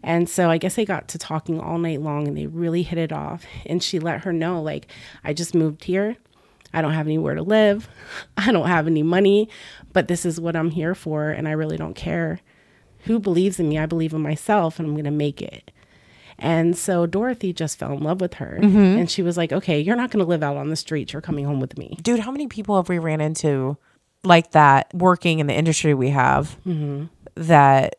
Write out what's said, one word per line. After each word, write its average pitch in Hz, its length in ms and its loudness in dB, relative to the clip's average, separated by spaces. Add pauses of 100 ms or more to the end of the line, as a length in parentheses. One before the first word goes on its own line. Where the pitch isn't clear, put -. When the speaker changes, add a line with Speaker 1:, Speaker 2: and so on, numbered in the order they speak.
Speaker 1:
And 170 260 2
so 175 200 2
I 165 80 4
guess 175 180 -2
they 220 120 0
got 185 220 -6
to 165 100 -12
talking 160 420 -6
all 165 160 -6
night 165 240 -2
long 147 260 -4
and 143 80 -4
they 147 120 -6
really 165 360 -2
hit 165 160 -4
it 160 140 -4
off. 147 320 -10 (220)
And 170 160 -2
she 170 180 -4
let 160 220 -4
her 185 100 -4
know, 170 300 -2
like, 147 240 -8 (360)
"I 147 120 -4
just 165 200 -6
moved 160 300 0
here. 202 320 -2 (560)
I 165 80 -2
don't 156 140 0
have 156 120 -2
anywhere 156 280 -2
to 160 80 -6
live. 214 480 2 (240)
<laughs> - 240 -14
I 202 140 2
don't 160 160 2
have 160 180 2
any 165 160 2
money, 196 480 4 (420)
but - 160 2
this 175 160 -2
is 165 160 -2
what 165 160 -4
I'm 165 140 0
here 165 240 -2
for. 151 340 -4
And 156 180 -4
I 151 60 -4
really 156 240 -2
don't 156 180 -8
care 165 460 -4 (600)
who 226 200 -2
believes 185 400 0
in 160 80 0
me. 156 100 0
I 156 60 0
believe 160 300 -2
in 160 80 -2
myself 160 560 0
and 156 100 -4
I'm 147 80 -2
gonna 147 140 -4
make 147 320 -2
it." - 280 -16 (680)
And 165 400 0
so 175 260 0
Dorothy 202 480 -2
just 156 260 -6
fell 139 140 -6
in 139 100 -6
love 175 200 -2
with 175 120 -4
her. - 280 -10
Speaker 2:
Mm-hmm. 208 160 8
Speaker 1:
And 190 320 6
she - 120 -2
was 170 140 0
like, 165 160 -2
"Okay, 165 260 0
you're 180 160 0
not 240 160 -2
gonna 202 140 2
live 165 180 0
out 143 140 -2
on 143 140 -4
the 156 60 -2
streets. 147 360 -6
You're 151 100 -8
coming 147 220 -4
home 143 160 -2
with 131 160 -6
me." - 260 -12
Speaker 2:
Dude, 233 180 2
how 220 120 -8
many 285 140 -6
people 208 300 -2
have 180 120 0
we 180 100 0
ran 156 220 -2
into 147 560 -2 (480)
like 170 280 4
that 139 420 6
working 175 440 2
in 147 80 0
the 131 80 -2
industry 151 380 2
we 131 180 2
have 135 460 2 (100)
Speaker 1:
Mm-hmm. 151 380 -4 (320)
Speaker 2:
that 143 640 6